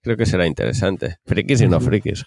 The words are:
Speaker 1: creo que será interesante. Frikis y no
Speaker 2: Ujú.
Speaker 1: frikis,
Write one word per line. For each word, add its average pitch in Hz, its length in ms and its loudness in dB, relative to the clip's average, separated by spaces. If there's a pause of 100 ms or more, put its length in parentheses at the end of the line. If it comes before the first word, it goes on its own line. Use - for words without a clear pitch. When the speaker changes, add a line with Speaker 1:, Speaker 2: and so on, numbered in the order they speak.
Speaker 1:
creo 117 140 -2
que 110 100 0
será 92 200 2
interesante. 71 380 -2 (400)
Frikis 120 380 0
y 117 60 6
no 87 100 4
Speaker 2:
Ujú. 120 80 0
Speaker 1:
frikis, - 400 -2